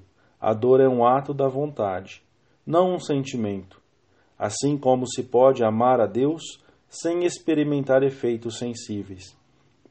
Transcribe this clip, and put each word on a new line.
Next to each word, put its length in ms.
a 100
dor 280
é 80
um 180
ato 260
da 140
vontade, 720
não 280
um 40
sentimento. 840
Assim 400
como 300
se 160
pode 400
amar 380
a 60
Deus 360
sem 360
experimentar 800
efeitos 560
sensíveis, 800